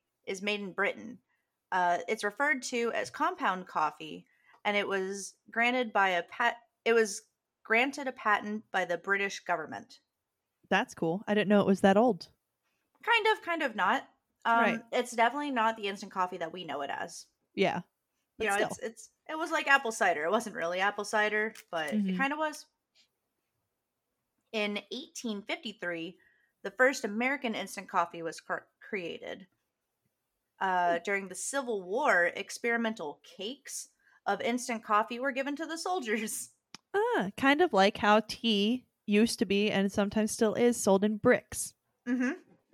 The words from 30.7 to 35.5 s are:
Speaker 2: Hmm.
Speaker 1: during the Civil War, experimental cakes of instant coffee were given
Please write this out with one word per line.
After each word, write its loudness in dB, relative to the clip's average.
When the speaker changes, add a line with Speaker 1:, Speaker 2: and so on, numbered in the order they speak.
Speaker 2:
Hmm. -6
Speaker 1:
during -2
the -12
Civil -4
War, 2
experimental -4
cakes -12
of 0
instant -2
coffee 0
were -2
given -4